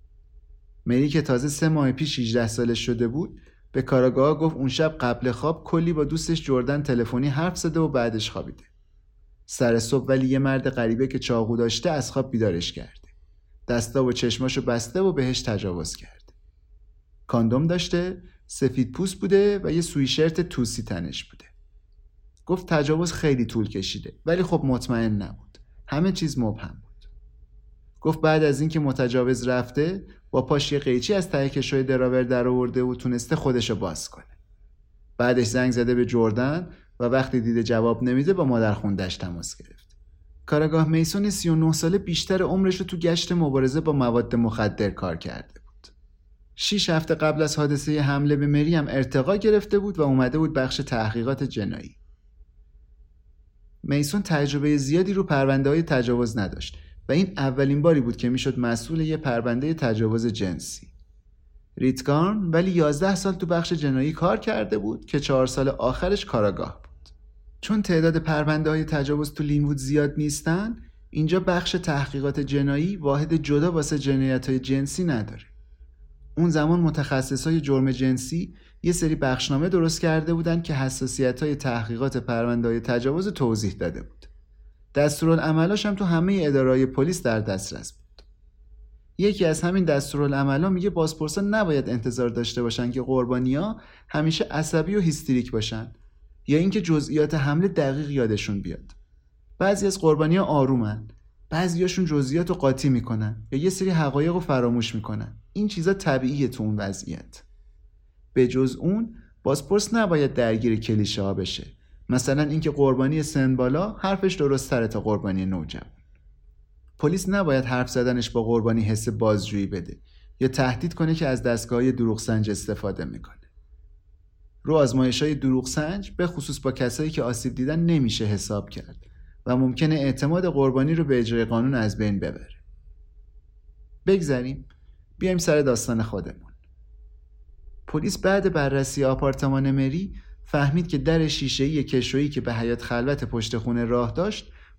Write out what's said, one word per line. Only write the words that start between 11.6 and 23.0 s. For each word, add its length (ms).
از 220
خواب 200
بیدارش 420
کرده. 360
دستا 380
و 60
چشماشو 500
بسته 400
و 120
بهش 280
تجاوز 540
کرده. 380
کاندوم 400
داشته، 540
سفید 440
پوست 240
بوده 480
و 80
یه 100
سویشرت 600
توسی 420
تنش 400
بوده. 200
گفت 220
تجاوز 460